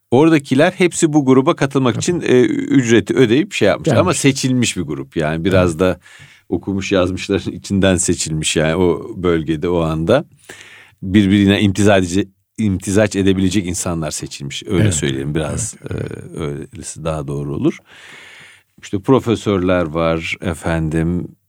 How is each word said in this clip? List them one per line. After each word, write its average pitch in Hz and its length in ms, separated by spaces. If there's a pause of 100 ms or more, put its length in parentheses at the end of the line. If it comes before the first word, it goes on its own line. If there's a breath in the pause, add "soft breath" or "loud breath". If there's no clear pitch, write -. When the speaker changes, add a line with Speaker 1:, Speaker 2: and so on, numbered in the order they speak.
(120)
Speaker 1:
Oradakiler 156 600
hepsi 170 420
bu 147 120
gruba 131 300
katılmak 135 380
Speaker 2:
Tabii. 117 100
Speaker 1:
için, 175 180
e, 127 240
ücreti 117 680
ödeyip 131 400
şey - 140
yapmışlar. - 260
Speaker 2:
Gelmiş. 208 80
Speaker 1:
Ama 180 120
seçilmiş 131 640
bir 90 40
grup 69 360
yani. 80 280
Biraz 92 260
Speaker 2:
Evet. 78 80
Speaker 1:
da 90 200 (500 loud breath)
okumuş 95 420
yazmışların 92 600
içinden 95 440
seçilmiş 80 600
yani 80 200
o 90 360 (120)
bölgede, 80 460
o 87 120
anda. 82 440 (760 loud breath)
Birbirine 98 600
imtiza 101 360
edici-, 92 320 (280)
imtizaç 101 580
edebilecek 95 520
insanlar 85 440
seçilmiş. - 560
Öyle 85 160
Speaker 2:
Evet. 101 100
Speaker 1:
söyleyeyim 73 420
biraz, 76 400 (140)
Speaker 2:
Evet, - 220
evet. - 260
Speaker 1:
e, - 20
öylesi 73 640
daha 78 240
doğru 71 280
olur. 123 220 (1040 loud breath)
İşte - 180
profesörler 95 840
var, 82 560
efendim, 82 880 (220)